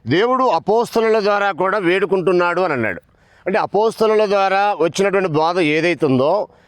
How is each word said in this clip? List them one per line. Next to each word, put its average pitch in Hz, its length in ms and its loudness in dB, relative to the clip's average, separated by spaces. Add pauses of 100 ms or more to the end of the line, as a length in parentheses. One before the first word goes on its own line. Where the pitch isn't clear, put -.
దేవుడు 233 380 0
అపోస్తలుల 220 760 0
ద్వారా 202 320 0
కూడా 185 260 -2
వేడుకుంటున్నాడు 180 840 0
అని 175 140 0
అన్నాడు. 107 280 -4 (440)
అంటే 196 120 -2
అపోస్తలుల 214 680 0
ద్వారా 196 540 0
వచ్చినటువంటి 190 480 0
బోధ 160 300 0
ఏదైతుందో 156 920 0 (200)